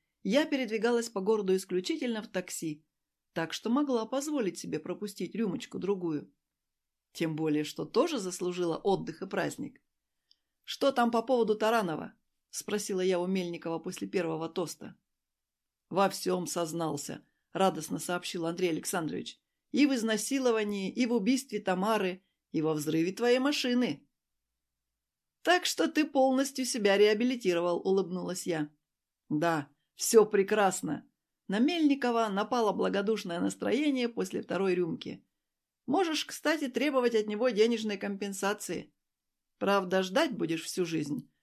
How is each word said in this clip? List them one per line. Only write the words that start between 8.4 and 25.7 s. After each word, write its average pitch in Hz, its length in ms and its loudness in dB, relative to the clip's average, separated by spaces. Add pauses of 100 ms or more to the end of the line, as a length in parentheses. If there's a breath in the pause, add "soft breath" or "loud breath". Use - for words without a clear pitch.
отдых 170 460 -2
и 190 40 -6
праздник. - 560 -6 (800)
«Что - 300 0
там 240 180 2
по 226 120 2
поводу 226 340 2
Таранова?» — 214 580 0 (360)
спросила 196 500 -4
я 185 180 2
у 175 80 -2
Мельникова 170 540 -2
после 185 260 -8
первого 165 420 -2
тоста. - 480 -8 (920)
«Во 190 200 2
всем 185 380 -4
сознался», — 165 800 -4 (280)
радостно 170 460 0
сообщил 175 480 -6
Андрей 175 240 -2
Александрович. - 720 -6 (320)
«И 277 140 4
в 269 80 2
изнасиловании, 220 920 0
и 240 180 -2
в 233 80 0
убийстве 233 440 0
Тамары, 190 640 0 (300)
и 160 100 0
во 156 120 2
взрыве 156 360 0
твоей 240 300 2
машины». 262 640 0 (1400)
«Так 349 220 4
что - 240 0